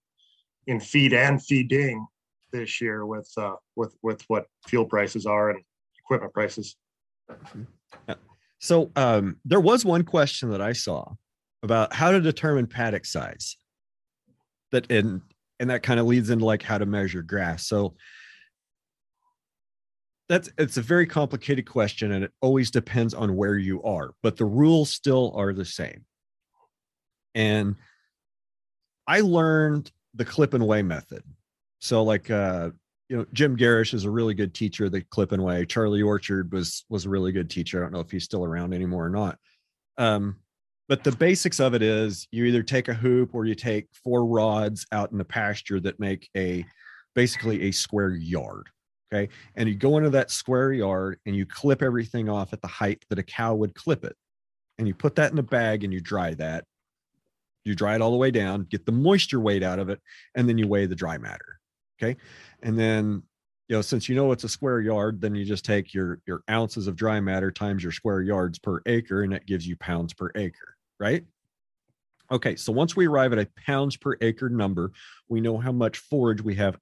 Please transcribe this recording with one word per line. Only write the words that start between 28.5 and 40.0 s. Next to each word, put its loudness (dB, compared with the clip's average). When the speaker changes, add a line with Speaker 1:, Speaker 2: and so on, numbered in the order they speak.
Speaker 2:
I 4
learned 4
the -2
clip 2
and 2
weigh 2
method. -6
So, 2
like, 2
uh, 0
you -4
know, -4
Jim 2
Garish 6
is -2
a -2
really 0
good -2
teacher -2
of -2
the -4
clip 0
and 0
weigh. 0
Charlie 0
Orchard 0
was, -4
was -6
a -6
really 0
good -2
teacher. -6
I -2
don't -6
know -6
if -10
he's -6
still -4
around -4
anymore -4
or -4
not. -4
Um, -2